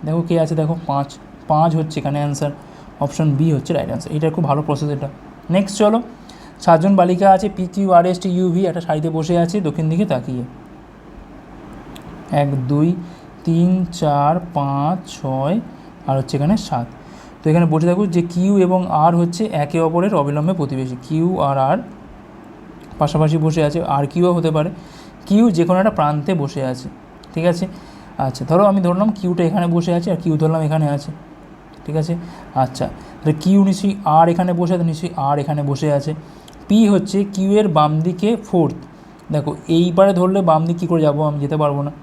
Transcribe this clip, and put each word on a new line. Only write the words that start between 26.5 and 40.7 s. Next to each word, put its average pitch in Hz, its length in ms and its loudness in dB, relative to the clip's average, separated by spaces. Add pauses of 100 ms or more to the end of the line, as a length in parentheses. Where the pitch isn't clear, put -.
আছে, 123 140 -10 (480)
ঠিক 160 180 -4
আছে। 175 120 -2 (640)
আচ্ছা, 131 240 -6
ধরো 175 200 4
আমি 196 160 2
ধরলাম 185 220 2 (100)
কিউটা 180 300 -2
এখানে 175 180 0 (100)
বসে 170 220 0
আছে, 175 160 -4
আর 170 80 -4
কিউ 160 200 0
ধরলাম 160 260 0
এখানে 156 180 0 (100)
আছে, 143 140 -8 (760)
ঠিক 151 180 -6
আছে? 170 120 -4 (400)
আচ্ছা, 131 320 -2 (320)
তাহলে 151 240 0
কিউ 196 160 4 (100)
নিশ্চয়ই 196 260 0 (240)
আর 165 140 8
এখানে 180 280 0
বসে 175 160 0
আছে, 170 140 0
নিশ্চয়ই 165 220 -6 (160)
আর 143 140 2
এখানে 147 280 -4
বসে 143 180 -2 (100)
আছে। 139 140 -4 (560)
পি 208 100 4 (140)
হচ্ছে 190 260 0 (160)
কিউ 190 240 0
এর 208 80 4 (100)
বাম 151 160 4 (140)
দিকে 185 240 0 (180)
ফোর্থ। 160 280 2 (580)
দেখো, 151 160 -2 (260)
এই 175 100 4 (100)
পারে 196 240 6
ধরলে 185 200 2 (100)
বাম 156 180 4
দিক 170 120 -2